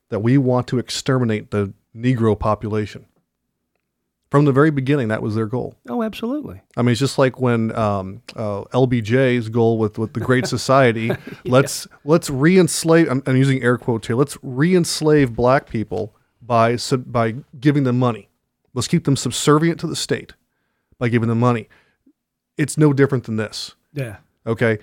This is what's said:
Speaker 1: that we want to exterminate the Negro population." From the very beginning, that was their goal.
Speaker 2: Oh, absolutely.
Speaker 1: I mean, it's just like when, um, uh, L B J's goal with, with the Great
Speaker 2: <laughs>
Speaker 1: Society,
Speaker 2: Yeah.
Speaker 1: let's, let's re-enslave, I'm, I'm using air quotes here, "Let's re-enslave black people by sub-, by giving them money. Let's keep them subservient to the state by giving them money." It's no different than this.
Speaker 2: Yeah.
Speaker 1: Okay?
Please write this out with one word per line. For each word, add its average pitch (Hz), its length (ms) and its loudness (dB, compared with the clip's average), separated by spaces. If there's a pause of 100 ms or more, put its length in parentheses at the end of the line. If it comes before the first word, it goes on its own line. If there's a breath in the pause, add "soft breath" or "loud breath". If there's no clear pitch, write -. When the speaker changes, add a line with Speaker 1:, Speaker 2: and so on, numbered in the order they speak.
(100)
Speaker 1:
that 110 100 -4
we 120 180 2
want 123 300 0
to 127 100 -2
exterminate 113 720 -2
the 101 220 -2 (240)
Negro 113 420 0
population." 107 680 -4 (1200)
From 143 160 4
the 139 80 4
very 147 200 4
beginning, 135 360 0
that 110 140 -2
was 110 140 -4
their 113 100 -2
goal. 113 300 -8 (120)
Speaker 2:
Oh, 240 140 -6
absolutely. 226 580 -8 (160)
Speaker 1:
I 123 60 -2
mean, 120 80 2
it's 117 100 0
just 135 160 -2
like 131 240 0
when, 117 360 0
um, 101 460 -4 (120)
uh, 104 280 -6 (100)
L 131 160 2
B 123 120 0
J's 123 480 0
goal 113 300 2
with, 107 200 -2
with 110 160 -6
the 120 60 -4
Great 123 260 0
Speaker 2:
<laughs> - 20 -6
Speaker 1:
Society, 120 580 2
Speaker 2:
Yeah. 120 100 -2 (280 loud breath)
Speaker 1:
let's, - 420 0 (180)
let's 165 240 0
re-enslave, 165 800 4
I'm, 127 180 -2
I'm 131 100 2
using 131 260 2
air 123 160 2
quotes 113 300 -4
here, 117 80 -2
"Let's - 260 -2
re-enslave 151 920 2
black 123 340 2
people 104 460 -6 (280)
by 117 340 2
sub-, 127 340 -4
by 113 260 -2 (240)
giving 143 240 2
them 123 160 2
money. 117 280 -2 (460)
Let's - 140 -4
keep 170 160 0
them 139 120 2
subservient 151 640 0
to 180 60 -8
the 147 100 -6
state - 380 -6 (640)
by 123 100 -2
giving 113 200 0
them 117 120 0
money." 120 280 0 (880 soft breath)
It's 147 200 -4
no 151 160 6
different 131 300 2
than 110 120 -6
this. - 380 -8 (180)
Speaker 2:
Yeah. 123 240 -12 (300)
Speaker 1:
Okay? 113 360 0